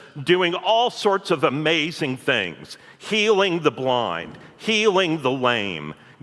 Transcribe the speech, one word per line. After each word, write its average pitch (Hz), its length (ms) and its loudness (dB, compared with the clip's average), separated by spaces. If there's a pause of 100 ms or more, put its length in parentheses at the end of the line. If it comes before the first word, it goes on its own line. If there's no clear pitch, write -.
(240)
doing 180 320 2
all 220 340 0
sorts 196 400 -2
of 156 140 2
amazing 151 720 0
things, 87 640 -4 (200)
healing 196 600 2
the 151 100 2
blind, 113 640 -2 (200)
healing 190 640 2
the 127 80 0
lame, 101 640 -2 (280)